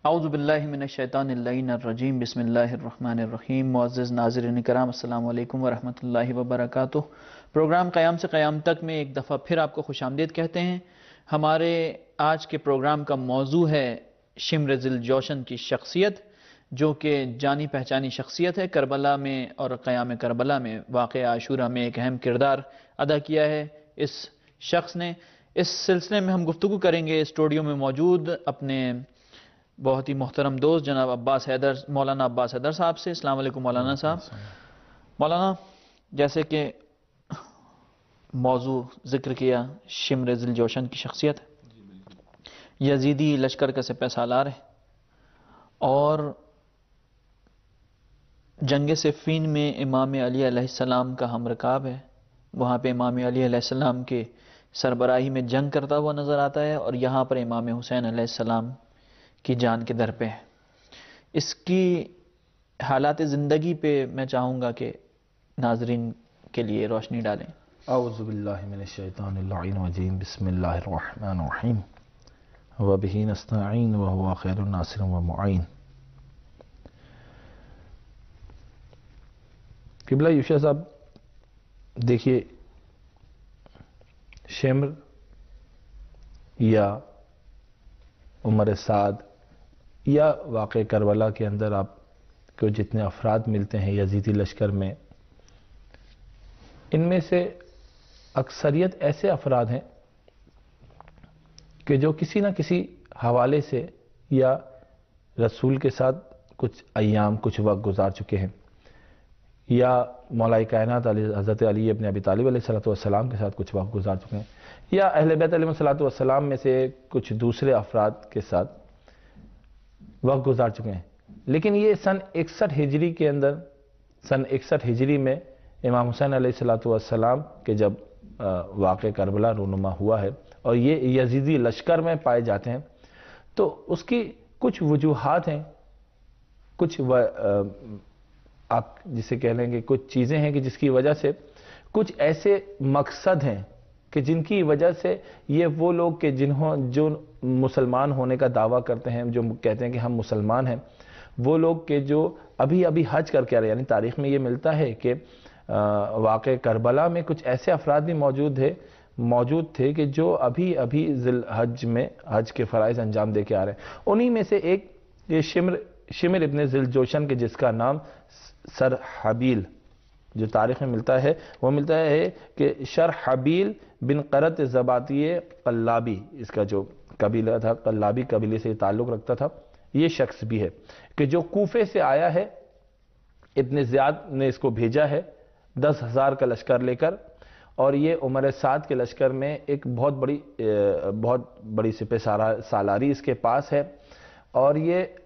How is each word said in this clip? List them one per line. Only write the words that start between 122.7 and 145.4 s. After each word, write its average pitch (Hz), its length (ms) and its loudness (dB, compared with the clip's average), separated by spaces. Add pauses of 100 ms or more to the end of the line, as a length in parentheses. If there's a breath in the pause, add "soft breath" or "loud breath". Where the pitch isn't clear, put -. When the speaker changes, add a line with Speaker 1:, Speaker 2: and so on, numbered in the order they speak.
Speaker 2:
ہجری 151 320 2
کے 160 160 0
اندر، 143 260 2 (720)
سن 135 220 2
اکسٹھ - 400 -2
ہجری 135 280 2
میں 135 180 2 (460 soft breath)
امام 120 260 2
حسین 139 260 0
علیہ 127 160 2
الصلوۃ 117 360 0
والسلام 113 540 2 (240)
کے 110 100 0
جب، 104 180 4 (460)
آ، 95 220 -2
واقع 95 460 0 (100)
کربلا 104 360 2
رونما 95 380 -2 (100)
ہوا 107 220 2
ہے 98 60 -2 (340 loud breath)
اور 120 140 2
یہ 127 460 2
یزیدی 135 340 2
لشکر 135 420 2
میں 165 240 0
پائے 120 180 4
جاتے 113 300 -2
ہیں، 123 80 -4 (760 loud breath)
تو - 320 -2
اس - 180 -4
کی 233 280 -2 (260)
کچھ 240 240 -2
وجوہات 151 640 2
ہیں، 151 140 -6 (1120)
کچھ 165 240 -2
و-، 127 140 2
آ، 101 480 2 (1040)
آپ - 360 -4
جسے 120 320 -4
کہہ 123 140 0
لیں 120 220 0
گے 117 140 -2
کچھ 135 220 0
چیزیں 131 300 2
ہیں 147 140 2
کہ 143 80 2
جس 131 180 -4
کی 143 100 2
وجہ 131 240 4
سے 151 200 0 (600 loud breath)
کچھ 214 260 2
ایسے 156 400 4 (220)
مقصد 139 640 2
ہیں 101 180 -2 (480)
کہ 147 100 0
جن 160 220 2
کی 196 200 2
وجہ 156 300 4
سے 175 240 -2 (320 loud breath)